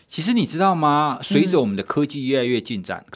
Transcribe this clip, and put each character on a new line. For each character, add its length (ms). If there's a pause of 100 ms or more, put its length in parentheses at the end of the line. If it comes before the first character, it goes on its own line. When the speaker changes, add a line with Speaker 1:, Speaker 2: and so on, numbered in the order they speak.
Speaker 1:
其 120
实 120
你 120
知 120
道 180
吗？ 440
Speaker 2:
嗯。 40
Speaker 1:
随 220
着 160
我 40
们 100
的 80
科 220
技 220
越 120
来 40
越 160
进 240
展， 220 (100)